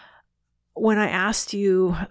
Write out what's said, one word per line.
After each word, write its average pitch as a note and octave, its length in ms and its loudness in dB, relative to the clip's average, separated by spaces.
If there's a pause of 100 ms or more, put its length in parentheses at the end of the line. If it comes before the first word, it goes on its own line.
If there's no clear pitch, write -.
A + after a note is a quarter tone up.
(760)
When G#3+ 240 2
I G#3+ 100 0
asked G3 460 -2
you, F#3 420 2 (140)